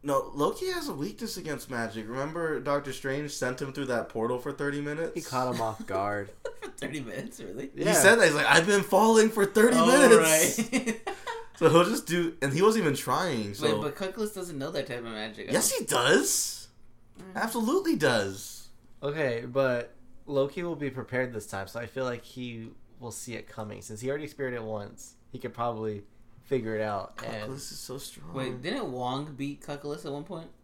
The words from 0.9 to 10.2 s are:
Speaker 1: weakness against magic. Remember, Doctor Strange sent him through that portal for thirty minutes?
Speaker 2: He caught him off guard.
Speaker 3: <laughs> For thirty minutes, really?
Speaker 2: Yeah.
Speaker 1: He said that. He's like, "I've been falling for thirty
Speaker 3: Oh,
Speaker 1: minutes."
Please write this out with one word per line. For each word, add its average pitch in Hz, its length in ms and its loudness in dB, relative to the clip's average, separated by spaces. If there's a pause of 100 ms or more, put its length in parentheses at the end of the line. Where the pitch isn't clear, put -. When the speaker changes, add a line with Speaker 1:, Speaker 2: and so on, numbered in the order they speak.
Speaker 1:
weakness 202 420 -8
against 151 340 -8
magic. 113 380 -6
Remember, 151 540 -4
Doctor 139 320 -2
Strange 143 380 -4
sent - 300 -4
him 135 120 -6
through 139 140 -6
that 117 200 -2
portal 117 320 -2
for 143 140 -8
thirty 143 260 -4
minutes? 147 360 -6
Speaker 2:
He 170 60 -6
caught 127 320 -2
him 117 80 -4
off 110 240 -4
guard. 101 500 -4
Speaker 3:
<laughs> - 40 -20 (260)
For - 60 -12 (160)
thirty 151 120 -8
minutes, 113 400 -10
really? 110 360 -10
Speaker 2:
Yeah. 160 140 2
Speaker 1:
He 214 40 6
said 196 220 10
that. 220 100 8
He's 156 80 6
like, 147 140 2
"I've 160 200 6
been 202 160 6
falling 220 460 6
for 214 160 4
thirty 226 320 6
Speaker 3:
Oh, 226 80 6
Speaker 1:
minutes." 226 760 8 (120)